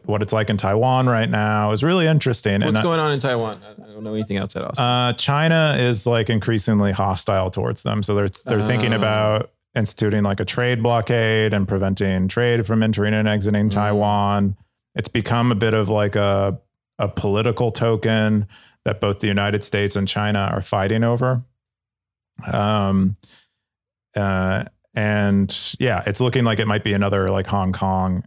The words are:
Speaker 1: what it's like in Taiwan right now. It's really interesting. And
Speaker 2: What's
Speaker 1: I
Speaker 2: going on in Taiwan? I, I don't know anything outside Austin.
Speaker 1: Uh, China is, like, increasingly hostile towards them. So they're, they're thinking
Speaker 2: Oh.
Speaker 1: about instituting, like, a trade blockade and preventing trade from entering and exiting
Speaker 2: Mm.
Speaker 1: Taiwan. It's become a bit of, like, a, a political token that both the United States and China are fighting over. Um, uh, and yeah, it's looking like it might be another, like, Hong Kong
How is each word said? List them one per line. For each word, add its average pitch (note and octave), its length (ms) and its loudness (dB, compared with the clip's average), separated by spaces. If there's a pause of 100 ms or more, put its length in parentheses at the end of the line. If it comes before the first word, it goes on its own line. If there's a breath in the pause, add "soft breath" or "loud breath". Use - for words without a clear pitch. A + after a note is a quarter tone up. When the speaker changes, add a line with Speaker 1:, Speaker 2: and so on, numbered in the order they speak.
Speaker 1:
what G#2 160 -2
it's G2+ 120 -4
like G#2+ 160 0
in G#2+ 80 0
Taiwan B2 500 2
right A2+ 220 2
now. G#2+ 420 0
It's G#2+ 120 -2
really E3+ 240 2
interesting. C3+ 480 2
And G2+ 100 2
Speaker 2:
What's - 140 2
Speaker 1:
I - 40 0
Speaker 2:
going E3 160 2
on D3+ 120 0
in C#3 80 -2
Taiwan? A2+ 420 -4
I, G#2 100 -20 (120)
I A2 100 -20
don't G#2+ 100 -14
know G#2+ 100 -8
anything G#2+ 240 -4
outside G2 260 -6
Austin. B2+ 220 -4
Speaker 1:
Uh, B2 280 0
China D#3 640 2
is, B2 300 0
like, A#2 220 2
increasingly G#2+ 640 0
hostile F#2+ 580 -2
towards A2+ 320 -4
them. G#2+ 200 -2
So G#2 120 0
they're, G2+ 140 0 (160)
they're A2+ 160 0
thinking A2+ 320 0
Speaker 2:
Oh. A2+ 40 0
Speaker 1:
about G#2+ 540 0 (240)
instituting, G#2+ 480 0
like, G2+ 160 0
a G#2 60 -2
trade B2 360 -2
blockade A2 720 2
and G2+ 140 0
preventing F#2+ 640 0
trade A#2+ 360 0
from A2 160 0
entering G#2+ 320 0
and G#2+ 140 2
exiting G#2 400 2
Speaker 2:
Mm. G#2 40 0
Speaker 1:
Taiwan. G#2 840 0 (400 soft breath)
It's G#2 140 -6
become A#2+ 420 0
a A2+ 40 2
bit A2 200 2
of, G#2 140 2
like, G#2 260 0
a, G2 440 0 (380)
a G2+ 100 -2
political A2 640 0
token G#2+ 800 0 (360 loud breath)
that G2 160 -2
both G2+ 200 0
the A2 80 -2
United G2+ 360 0
States G2+ 320 -2
and G2 120 -2
China G#2 440 0
are G2 120 -4
fighting G#2+ 400 0
over. B2 400 0 (1080)
Um, G2 640 0 (1000 soft breath)
uh, F#2+ 480 0 (320)
and G2+ 840 0
yeah, A2+ 280 0
it's G2+ 120 -2
looking B2+ 240 2
like A2+ 140 0
it A2 100 0
might G#2 160 0
be G#2 100 0
another, G2 360 0
like, G2 180 -2
Hong F#2+ 240 -2
Kong F#2 560 -2